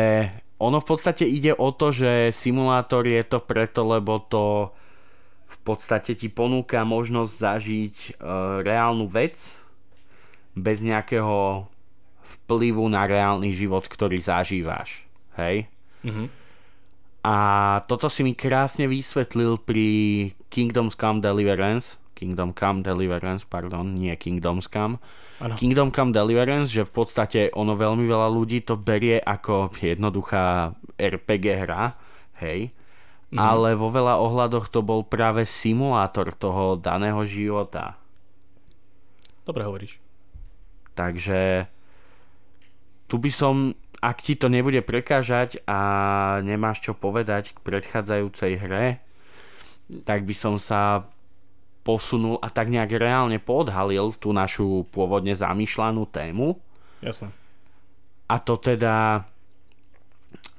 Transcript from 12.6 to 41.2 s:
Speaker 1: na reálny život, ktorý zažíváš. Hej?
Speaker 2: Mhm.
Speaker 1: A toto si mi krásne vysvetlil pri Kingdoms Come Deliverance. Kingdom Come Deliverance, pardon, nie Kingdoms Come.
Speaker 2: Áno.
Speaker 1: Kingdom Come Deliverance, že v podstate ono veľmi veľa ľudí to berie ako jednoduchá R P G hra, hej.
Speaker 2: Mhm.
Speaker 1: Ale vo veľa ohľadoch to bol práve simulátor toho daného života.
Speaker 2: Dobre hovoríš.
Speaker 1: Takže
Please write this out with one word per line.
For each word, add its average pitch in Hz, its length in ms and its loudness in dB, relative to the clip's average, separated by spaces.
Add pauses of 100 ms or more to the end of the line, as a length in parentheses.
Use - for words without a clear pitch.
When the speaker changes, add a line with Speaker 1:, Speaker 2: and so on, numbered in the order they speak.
Speaker 1:
na 101 200 4
reálny 101 460 4
život, 95 320 0
ktorý 92 380 0
zažíváš. 87 800 -2 (320)
Hej? 92 320 -2 (380)
Speaker 2:
Mhm. 110 420 -6 (800)
Speaker 1:
A 107 120 4 (520)
toto 123 180 0
si 143 160 2
mi 131 140 4
krásne 135 500 2
vysvetlil 123 720 2
pri 110 300 2 (580)
Kingdoms 117 480 2
Come 107 300 2
Deliverance. 101 720 2 (180)
Kingdom 90 380 -4
Come 98 300 2
Deliverance, 92 640 -2
pardon, 87 460 -6
nie 92 240 -2
Kingdoms 87 540 -2
Come. 107 320 -2 (400)
Speaker 2:
Áno. 113 160 -4
Speaker 1:
Kingdom 131 340 4
Come 131 220 2
Deliverance, 123 580 4
že 107 140 2
v - 100 -6
podstate 113 460 2 (100)
ono 107 240 0
veľmi 110 300 2
veľa 113 240 4
ľudí 113 340 2
to 117 140 0
berie 110 420 4
ako 101 560 0
jednoduchá 90 1000 0 (220)
R 95 240 0
P - 200 -8
G 95 80 0 (120)
hra, 95 380 -2 (420)
hej. 90 380 -6 (540)
Speaker 2:
Mhm. - 100 -2
Speaker 1:
Ale 113 340 6
vo 110 160 2
veľa 123 300 4
ohľadoch 117 480 2
to 117 140 2
bol 110 200 2
práve 113 420 2
simulátor 110 880 2
toho 95 420 0
daného 98 480 0
života. 104 720 -4 (1500)
Speaker 2:
Dobre 139 220 -4
hovoríš. 101 320 -8 (920)
Speaker 1:
Takže 92 760 0 (1400)